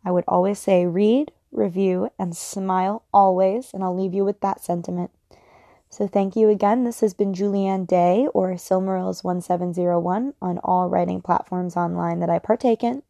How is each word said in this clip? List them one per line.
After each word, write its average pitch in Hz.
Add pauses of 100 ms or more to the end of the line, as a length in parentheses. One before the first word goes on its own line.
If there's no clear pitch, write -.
I 180
would 180
always 185
say, 180
"Read, 208 (180)
review, 190 (100)
and 180
smile 190 (100)
always." 190
And 190
I'll 180
leave 185
you 196
with 202
that 196
sentiment. 175 (800)
So -
thank 196
you 220
again. 214
This 240
has 208
been 196
Julianne 190
Day, 185
or 185
Silmarils 185
one 180
seven 180
zero 175
one, 190
on 175
all 180
writing 180
platforms 180
online 170
that 170
I 170
partake 226
in. 247